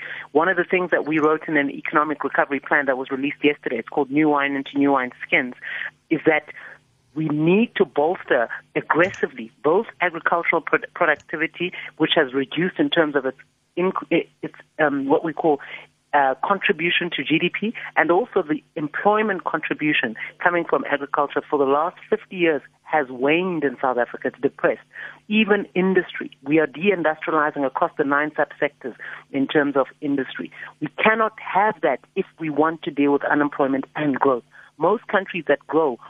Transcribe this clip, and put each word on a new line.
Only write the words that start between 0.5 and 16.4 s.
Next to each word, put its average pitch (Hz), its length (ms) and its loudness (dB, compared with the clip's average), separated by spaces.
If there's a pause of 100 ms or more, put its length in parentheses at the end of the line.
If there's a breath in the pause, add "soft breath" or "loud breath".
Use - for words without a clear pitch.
the 208 80 0
things 180 280 0
that 156 140 2
we 156 140 0
wrote 156 300 2
in 151 80 0
an 139 120 2
economic 151 540 -2
recovery 143 380 0
plan 147 240 0
that 131 120 2
was 131 140 -6
released 139 320 -4
yesterday, 143 360 0
it's - 100 -12
called 139 200 0
New 151 200 2
Wine 139 260 2
into 139 220 -4
New 139 160 4
Wine 123 180 0 (160)
Skins, 131 280 0 (540 loud breath)
is 160 160 0
that 156 200 4 (720 loud breath)
we 156 120 -2
need 165 480 2
to 190 100 2
bolster 147 640 0 (280 loud breath)
aggressively 147 760 -2 (100)
both 180 260 2 (120)
agricultural 170 640 0
pro-, 151 180 0 (160)
productivity, 165 800 -2 (240 loud breath)
which 156 180 0
has 135 180 2
reduced 147 460 -2
in 147 100 2
terms 151 280 2
of 131 80 -2
its 131 120 -4 (400)
inc-, 175 480 0 (160)
its, - 140 -12 (240)
um, 139 260 0
what 151 180 2
we 156 100 -4
call, 156 260 0 (540 loud breath)
uh, 143 220 4 (100)